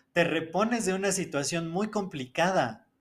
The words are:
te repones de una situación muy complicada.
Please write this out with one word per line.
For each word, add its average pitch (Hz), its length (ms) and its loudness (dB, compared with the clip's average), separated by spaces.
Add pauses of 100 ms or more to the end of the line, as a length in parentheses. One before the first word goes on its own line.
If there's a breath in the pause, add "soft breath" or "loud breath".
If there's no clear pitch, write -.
(120)
te 170 140 4
repones 180 600 0
de 185 80 2
una 190 180 0
situación 165 580 -2
muy 196 200 -2
complicada. 165 960 0 (140)